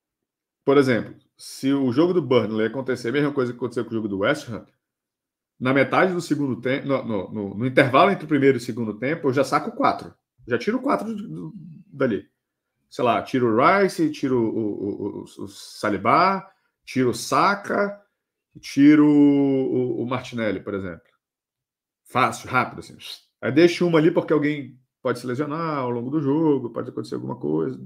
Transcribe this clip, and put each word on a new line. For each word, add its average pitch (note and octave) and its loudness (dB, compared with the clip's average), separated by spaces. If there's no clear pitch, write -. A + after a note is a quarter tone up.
Por C#3 4
exemplo, B2+ 2
se - -4
o C3+ 0
jogo E3 2
do F3+ 0
Burnley A2 2
acontecer B2 -4
a - -4
mesma C#3+ 0
coisa B2+ -2
que A#2+ -10
aconteceu B2 -6
com - -12
o - -10
jogo A2 -4
do G2 -4
West B2+ -2
Ham, G2+ -12
na B2+ 0
metade C#3+ 4
do F3 -4
segundo C#3 -2
tempo, C3+ -4
no, C3 -2
no, G#2 -6
no, G2+ -6
no A2 -4
intervalo C3+ 4
entre F#3 -4
o - -14
primeiro C3+ 4
e A#2+ -8
o - -14
segundo A2 -6
tempo, C#3 -4
eu B2+ 0
já C#3 2
saco D3+ -2
quatro. - -2
Já A#2 -2
tiro B3 -2
quatro G#3+ -4
do, G3+ -12
do, D#3+ -12
dali. C3 -4
Sei - -4
lá, G#2+ 2
tiro B2 0
o G#2+ 2
Rice, F3 4
tiro B2+ -2
o, A2 -2
o, G#2 -6
o, G2 -10
o - -16
Saliba, B2 0
tiro C3 0
o - 0
Saka, G3+ -2
tiro D3 6
o, C#3 4
o A#2+ -4
Martinelli, A#2 -4
por G2+ -10
exemplo. F#2+ -8
Fácil, - -2
rápido, B2 -2
assim. - -18
Aí A2+ -2
deixo E3+ 4
uma E3 4
ali D#3+ 4
porque E3+ 0
alguém D3 -2
pode A#2+ -2
se B2 -10
lesionar D3+ -6
ao B2+ -4
longo A#2+ -6
do D#3 -2
jogo, C#3 0
pode B2 -8
acontecer B2+ -8
alguma B2 -8
coisa. C3 -4